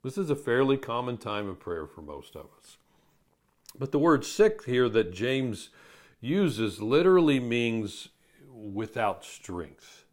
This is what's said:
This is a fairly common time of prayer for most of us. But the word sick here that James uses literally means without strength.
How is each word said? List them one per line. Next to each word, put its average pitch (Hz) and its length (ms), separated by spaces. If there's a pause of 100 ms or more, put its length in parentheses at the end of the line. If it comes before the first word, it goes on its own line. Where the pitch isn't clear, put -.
This 131 140
is 180 140
a 143 60
fairly 135 420
common 123 400
time 104 300
of 90 120
prayer 80 260
for - 140
most 73 360
of 67 100 (100)
us. - 220 (1000)
But 139 140
the 151 60
word 151 260
sick 214 400
here 123 260
that 107 220
James 120 580 (500)
uses 117 600
literally 151 600
means 117 680 (460)
without 107 720
strength. - 880